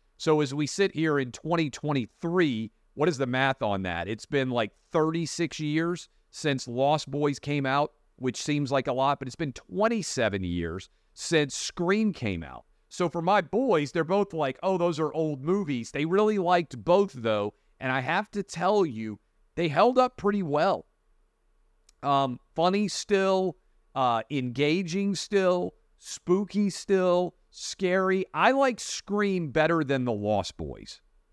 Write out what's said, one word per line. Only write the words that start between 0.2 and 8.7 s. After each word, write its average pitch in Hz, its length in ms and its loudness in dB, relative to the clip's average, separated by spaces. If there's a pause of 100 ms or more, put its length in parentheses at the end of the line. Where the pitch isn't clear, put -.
as 139 120 -2
we 147 140 -2
sit 196 260 0
here 151 260 2
in 127 120 -4
twenty 160 380 -2
twenty-three, 143 1040 -2 (240)
what 147 120 0
is 151 100 0
the 135 80 -2
math 127 360 0
on 101 220 0
that? 87 260 -4
It's 113 160 -8
been, 135 240 0
like, 117 220 0 (200)
thirty-six 160 720 -2
years 160 480 -2 (220)
since 139 360 -4
Lost 139 420 0
Boys 147 300 -2
came 143 260 -4
out, 143 280 -2 (240)
which 127 240 -4
seems 147 300 -2